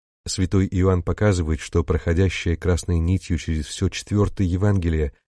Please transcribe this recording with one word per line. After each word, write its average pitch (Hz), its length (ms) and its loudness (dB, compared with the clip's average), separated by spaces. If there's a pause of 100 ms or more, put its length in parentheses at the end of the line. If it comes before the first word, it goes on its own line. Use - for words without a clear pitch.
(280)
Святой 95 400 0
Иоанн 92 340 2
показывает, 87 580 0
что - 240 0
проходящая 85 720 0
красной 85 440 0
нитью 85 400 0
через 78 260 -4
все - 240 -2
четвертое 101 560 -2
Евангелие 85 680 0 (220)